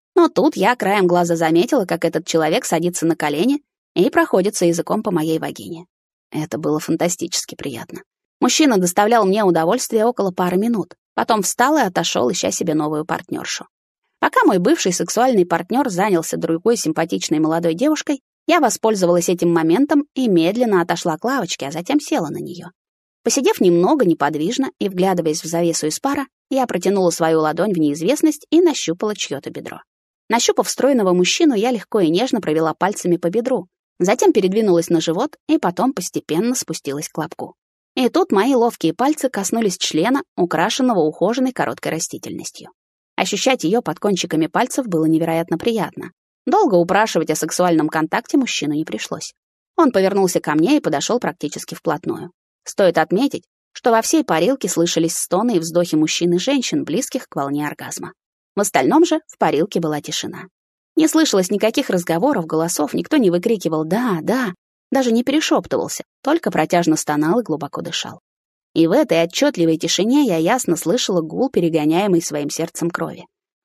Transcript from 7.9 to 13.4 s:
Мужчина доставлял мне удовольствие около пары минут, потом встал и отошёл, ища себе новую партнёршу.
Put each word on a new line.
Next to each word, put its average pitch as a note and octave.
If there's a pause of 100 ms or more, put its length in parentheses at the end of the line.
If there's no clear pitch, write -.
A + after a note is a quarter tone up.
Мужчина B3+
доставлял G#3
мне G#3
удовольствие G3
около G#3
пары F3+
минут, G#3+ (220)
потом A3
встал C4+
и C#4+
отошёл, F#3
ища F#3
себе E3+
новую D#3
партнёршу. - (540)